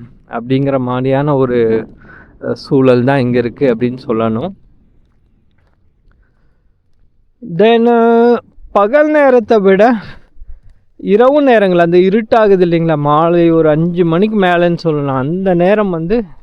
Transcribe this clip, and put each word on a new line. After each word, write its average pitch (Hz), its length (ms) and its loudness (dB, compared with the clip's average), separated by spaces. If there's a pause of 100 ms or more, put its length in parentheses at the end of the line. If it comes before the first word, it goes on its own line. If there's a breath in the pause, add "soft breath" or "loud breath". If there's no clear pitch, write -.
(280)
அப்படிங்கிற 131 500 -4
மாதிரியான 131 560 -2
ஒரு, 120 540 0 (540 loud breath)
அ, 123 120 -6
சூழல் 127 500 0
தான் 139 140 0
இங்க 123 200 -2
இருக்கு 120 360 -2
அப்படின்னு 123 320 -4
சொல்லணும். 113 440 -4 (3000)
Then, 226 300 2
அ, 233 540 2 (320)
பகல் 254 380 0
நேரத்தை 254 480 2
விட 196 360 2 (1000 loud breath)
இரவு 247 460 2
நேரங்கள், 202 360 2
அந்த 170 200 2
இருட்டாகுது 202 640 2
இல்லைங்களா, 165 360 0
மாலை 165 540 2
ஒரு 160 180 2
அஞ்சு 170 360 0
மணிக்கு 196 360 0
மேலேன்னு 175 360 0
சொல்லலாம், 147 400 -4
அந்த 175 380 -2
நேரம் 196 360 0
வந்து 180 340 -4 (180)